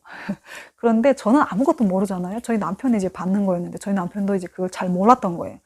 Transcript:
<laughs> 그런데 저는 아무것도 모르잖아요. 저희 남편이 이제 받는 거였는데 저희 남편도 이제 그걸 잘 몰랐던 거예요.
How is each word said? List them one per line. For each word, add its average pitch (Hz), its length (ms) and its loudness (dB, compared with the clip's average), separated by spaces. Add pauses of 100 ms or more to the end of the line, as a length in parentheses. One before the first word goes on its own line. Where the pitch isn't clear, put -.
<laughs> - 720 -14
그런데 233 380 4
저는 262 340 4
아무것도 269 360 2
모르잖아요. 190 560 -2
저희 226 180 -2
남편이 196 380 0
이제 185 120 0
받는 190 360 0
거였는데 175 340 -2
저희 202 160 -4
남편도 196 420 -2
이제 180 100 -4
그걸 185 240 -4
잘 185 180 -6
몰랐던 190 480 2
거예요. - 300 -10